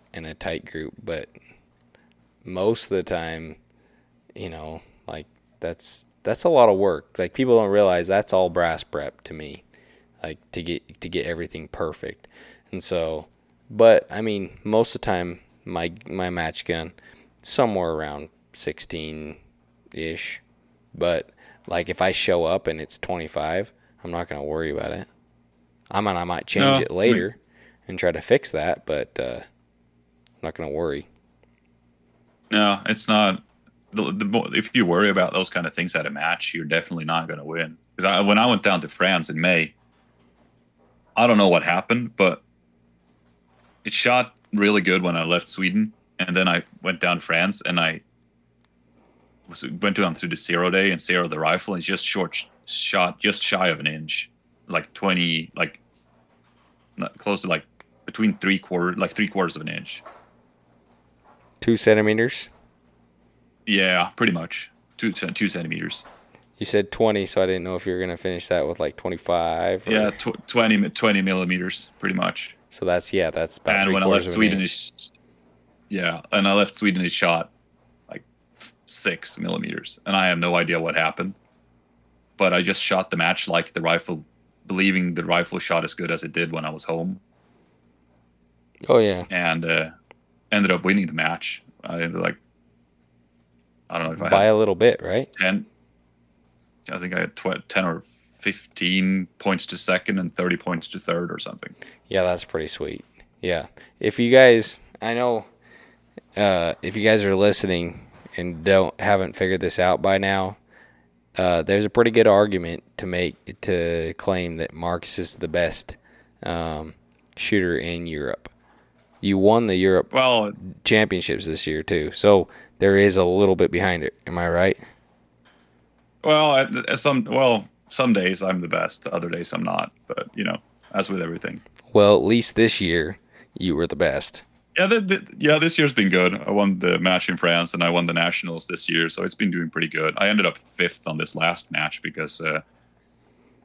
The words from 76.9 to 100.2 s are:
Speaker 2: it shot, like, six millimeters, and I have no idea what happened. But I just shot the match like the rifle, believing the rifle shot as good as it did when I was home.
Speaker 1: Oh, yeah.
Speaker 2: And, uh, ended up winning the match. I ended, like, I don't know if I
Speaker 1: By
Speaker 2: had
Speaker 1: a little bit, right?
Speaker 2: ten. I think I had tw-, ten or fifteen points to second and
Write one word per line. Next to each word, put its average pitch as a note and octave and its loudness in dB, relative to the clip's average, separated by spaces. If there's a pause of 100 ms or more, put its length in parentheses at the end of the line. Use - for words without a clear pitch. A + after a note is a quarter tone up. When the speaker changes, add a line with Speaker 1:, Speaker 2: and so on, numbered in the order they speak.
Speaker 2:
it F2 -2
shot, E2+ 0 (600)
like, - -16 (640)
six - -6
millimeters, - -8
and G2 -2
I F#2 4
have F2+ 2
no F2 2
idea E2+ 0
what E2 -4
happened. D#2+ -2 (1040)
But F#2+ 2
I F2+ 4
just F#2 -2
shot F#2+ 0
the - -4
match D#2+ -2
like E2+ 0
the E2+ -6
rifle, E2 -2 (420)
believing F#2 0
the E2 -4
rifle F2 -2
shot E2+ -2
as D#2+ -8
good E2 -6
as E2 -4
it D#2+ -10
did E2 -4
when D#2+ -6
I D#2 -6
was D#2 -12
home. E2+ -6 (1700)
Speaker 1:
Oh, C3 8
yeah. F#2+ 2
Speaker 2:
And, E2 -2
uh, D#2+ -2 (640)
ended G2+ 2
up F2 -2
winning F#2+ 2
the D#2 -8
match. D#2+ -6 (220)
I E2+ -8
ended, E2+ -6
like, - -4 (1500)
I E2+ -10
don't E2 -4
know D#2+ -4
if D#2+ -8
I E2+ -2
Speaker 1:
By F#2+ 6
Speaker 2:
had A2 8
Speaker 1:
a G#2+ 6
little G#2 2
bit, G#2+ 4
right? A2 -4
Speaker 2:
ten. F#2+ -2 (1300)
I F#2+ -8
think F2+ -6
I F2+ 0
had E2 -6
tw-, - -4
ten F#2+ 0
or E2 -4 (380)
fifteen F#2+ -2 (120)
points F#2+ -2
to F2+ -10
second F#2+ -2
and F2+ -4